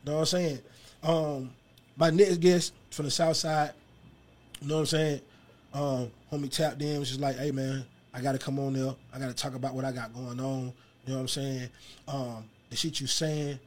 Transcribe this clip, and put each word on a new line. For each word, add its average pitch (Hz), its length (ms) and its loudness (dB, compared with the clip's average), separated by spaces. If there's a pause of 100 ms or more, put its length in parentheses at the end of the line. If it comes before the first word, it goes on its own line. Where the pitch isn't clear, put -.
You 143 60 -4
know 151 80 0
what - 20 2
I'm 156 60 4
saying? 165 320 2 (440)
Um, 151 480 0 (460)
my 165 140 6
next 180 280 8
guest 175 340 6 (180)
from 151 160 -4
the 131 40 -2
South 165 260 4
Side, 151 360 2 (920)
you 139 60 -6
know 156 80 2
what 156 40 4
I'm 151 60 2
saying? 156 340 2 (540)
Um, 135 360 -2 (220)
homie 143 180 -4
tapped 143 300 0
in, 147 180 -2
was 139 100 -4
just 131 120 -6
like, 135 160 0
"Hey, 143 140 -2
man, 135 340 -2 (300)
I 123 80 -8
gotta 135 160 0
come 139 200 -4
on 135 140 -2
there. 131 220 0 (180)
I 131 60 -12
gotta 127 160 -6
talk 135 200 -4
about 131 200 -4
what 131 100 -4
I 135 80 -2
got 117 220 -8
going 123 260 -8
on." 131 320 -4 (320)
You 131 80 -6
know - 20 -2
what 131 60 -2
I'm 131 80 -4
saying? 135 400 -4 (400)
Um, 120 360 -6 (260)
the 120 60 -6
shit 160 240 -2
you 135 60 -4
saying 147 600 0